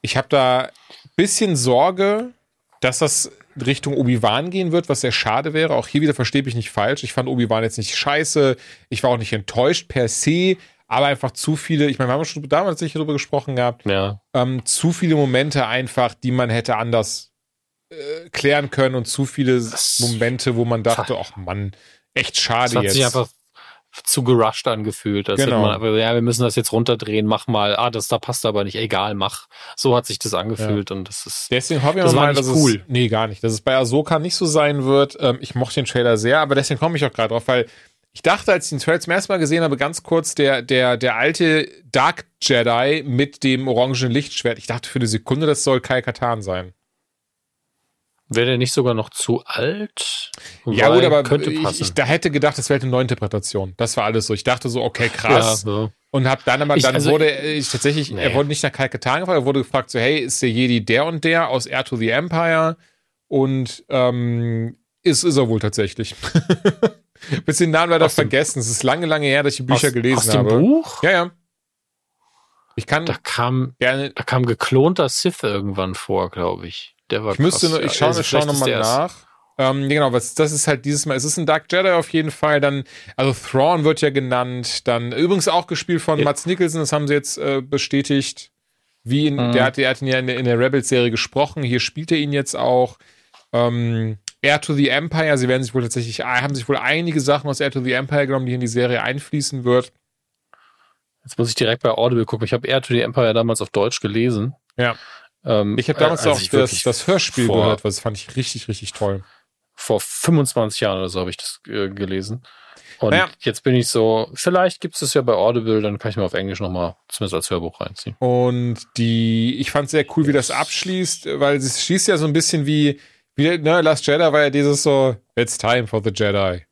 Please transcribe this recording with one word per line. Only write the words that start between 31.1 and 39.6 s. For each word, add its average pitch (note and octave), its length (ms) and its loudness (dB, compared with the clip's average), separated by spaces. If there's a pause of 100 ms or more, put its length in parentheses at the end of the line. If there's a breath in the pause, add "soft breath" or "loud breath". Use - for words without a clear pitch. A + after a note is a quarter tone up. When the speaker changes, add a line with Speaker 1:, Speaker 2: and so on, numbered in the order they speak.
Speaker 2:
ist, - 240 -8
Speaker 1:
Deswegen B2+ 320 -2
hoffen D#3+ 140 2
wir F#3 60 2
Speaker 2:
das B2 120 4
war C#3 100 4
Speaker 1:
mal, D3 80 4
Speaker 2:
nicht C#3 60 2
Speaker 1:
dass C3 160 0
Speaker 2:
cool. C#3 200 6
Speaker 1:
es, F#2+ 120 -10
nee, B2 200 2
gar A2 200 0
nicht, G2+ 160 -10
dass A2+ 100 0
es G#2+ 80 -6
bei C3 140 2
Ahsoka C3+ 440 2
nicht F3 160 -4
so F#3 120 -2
sein D3 360 2
wird. C#3 360 2
Ähm, C3 220 2
ich - 140 -14
mochte B2 200 -2
den C3+ 100 -2
Trailer A#2+ 320 2
sehr, B2 220 2
aber C#3 160 2
deswegen C#3 240 0
komme E3 180 0
ich C#3+ 80 0
auch B2 80 -4
gerade A2 160 -2
drauf, A2+ 180 -2
weil B2 200 2 (480 soft breath)
ich - 80 -20
dachte, G3 280 2
als F3 140 2
ich - 60 -8
den C#3+ 80 -4
Trailer E3 200 0
zum E3 140 -4
ersten F#3+ 180 -2
Mal F#3+ 60 0
gesehen E3 260 0